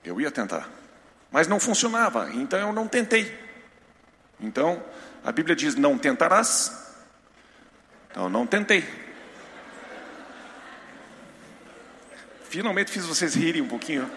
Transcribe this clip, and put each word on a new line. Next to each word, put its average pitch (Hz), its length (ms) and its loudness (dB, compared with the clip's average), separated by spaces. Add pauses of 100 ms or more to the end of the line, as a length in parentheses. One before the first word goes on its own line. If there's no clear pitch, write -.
Eu 87 160 -6
ia 147 100 0
tentar. 95 380 -4 (600)
Mas 156 160 6
não 202 140 2
funcionava, 226 720 2
então 143 240 0
eu 208 140 0
não 220 140 -2
tentei. 226 520 2 (1000)
Então, 139 440 0 (400)
a 123 60 -2
Bíblia 160 240 2
diz, 139 220 0
"Não 139 200 6
tentarás." 165 960 2 (1160)
Então, 92 180 -4
não 113 180 0
tentei. 208 380 2 (3750)
Finalmente 196 400 0
fiz 185 160 -4
vocês 160 280 0
rirem 160 280 2
um 123 60 0
pouquinho. 131 480 -4